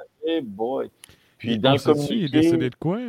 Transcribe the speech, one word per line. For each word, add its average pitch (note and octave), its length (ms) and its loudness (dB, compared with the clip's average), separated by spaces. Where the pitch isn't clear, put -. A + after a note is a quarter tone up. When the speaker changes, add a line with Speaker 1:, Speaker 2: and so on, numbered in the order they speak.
Speaker 1:
Eh E3 140 0
boy. A2+ 500 -6
Puis - 160 -4
Speaker 2:
Et A2 40 0
Speaker 1:
dans C3 120 4
Speaker 2:
on - 40 6
Speaker 1:
le - 40 4
Speaker 2:
sait-tu, D3 220 2
il - 20 -2
est C#3+ 40 -2
Speaker 1:
communiqué, C#3+ 120 2
Speaker 2:
décédé D#3+ 300 2
de - 40 -12
quoi, F3+ 240 -4